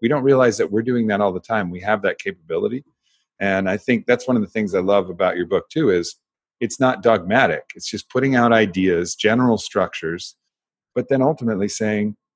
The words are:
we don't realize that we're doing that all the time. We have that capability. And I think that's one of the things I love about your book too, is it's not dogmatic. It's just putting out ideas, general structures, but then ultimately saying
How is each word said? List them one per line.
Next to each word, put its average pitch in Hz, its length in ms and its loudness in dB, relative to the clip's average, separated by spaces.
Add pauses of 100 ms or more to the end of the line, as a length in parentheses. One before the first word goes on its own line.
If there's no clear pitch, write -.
we 120 60 -8
don't 139 160 -2
realize 131 340 4
that 98 140 -2
we're 110 100 0
doing 120 260 0
that 104 120 0
all 101 120 2
the 90 60 -6
time. 101 320 -4
We 87 120 -10
have 104 200 0
that 92 160 -2
capability. 95 640 -6 (560)
And 98 320 0
I 101 60 0
think 113 300 -2
that's 120 200 2
one 127 100 2
of 107 60 2
the 95 60 -6
things 104 260 -4
I 95 60 2
love 95 300 2
about 90 260 -2
your 87 100 -2
book 87 220 -2
too, 151 220 0
is 87 260 0 (420)
it's 120 220 -6
not 127 240 0
dogmatic. 101 720 2
It's - 120 -12
just - 220 -10
putting 131 240 0
out 120 180 4
ideas, 92 640 2
general 113 440 2
structures, - 760 -6 (600)
but 123 160 -4
then 131 100 2
ultimately 117 480 0
saying 104 480 -2 (200)